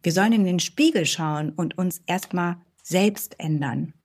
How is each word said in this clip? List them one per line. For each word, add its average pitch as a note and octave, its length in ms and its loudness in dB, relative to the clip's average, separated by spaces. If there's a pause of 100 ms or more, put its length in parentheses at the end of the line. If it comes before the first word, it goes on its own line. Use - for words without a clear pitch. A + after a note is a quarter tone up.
Wir E3+ 80 2
sollen G3 220 4
in G#3+ 100 4
den F3+ 160 2
Spiegel C#4+ 460 2
schauen D3+ 460 -2
und D#3+ 260 -4
uns F3+ 300 -4
erstmal F3 500 -2 (260)
selbst G3+ 560 0
ändern. D3+ 540 -2 (120)